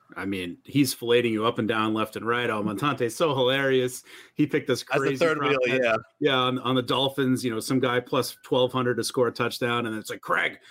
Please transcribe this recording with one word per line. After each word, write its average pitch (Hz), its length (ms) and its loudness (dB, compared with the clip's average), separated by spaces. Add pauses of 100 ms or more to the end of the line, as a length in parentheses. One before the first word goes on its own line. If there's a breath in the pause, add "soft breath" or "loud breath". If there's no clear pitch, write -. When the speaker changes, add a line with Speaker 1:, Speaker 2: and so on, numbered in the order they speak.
(160)
Speaker 1:
I - 80 -8
mean, 90 400 -6
he's 139 280 0
filleting 120 380 2
you 110 160 0
up 123 140 0
and 107 80 0
down, 110 260 0
left 110 220 -2
and 104 100 -8
right. 120 240 0
"Oh, 104 140 -2
Montante's 117 500 -2
so 160 180 0
hilarious. 131 680 2 (320 loud breath)
He 151 100 2
picked 147 220 -2
this 123 160 0 (100)
Speaker 2:
As - 20 -2
the 139 120 2
Speaker 1:
crazy 135 180 0
Speaker 2:
third 156 140 2
Speaker 1:
prop 143 120 0
Speaker 2:
wheel, 139 80 2 (100)
Speaker 1:
bet." 131 160 2
Speaker 2:
yeah. 113 120 4 (220)
Speaker 1:
Yeah, 143 160 2
on, 127 240 2
on 127 160 0
the 127 80 2
Dolphins, 131 640 0
you 120 80 0
know, 110 80 -4
some 131 180 0
guy 123 220 2
plus 123 420 -2
twelve 127 300 2
hundred 123 240 0
to 113 80 -2
score 120 240 2
a 117 40 -4
touchdown, 120 540 -2
and 110 80 -6
it's 107 160 -10
like, 107 100 -10
"Craig, - 380 -2 (120)